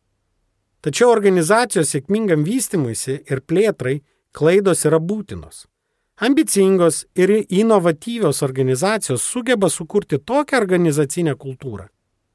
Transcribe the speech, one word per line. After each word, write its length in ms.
Tačiau 260
organizacijos 840
sėkmingam 500
vystymuisi 800
ir 160
plėtrai 640
klaidos 480
yra 160
būtinos. 640
Ambicingos 840
ir 160
inovatyvios 920
organizacijos 800
sugeba 480
sukurti 480
tokią 420
organizacinę 760
kultūrą, 540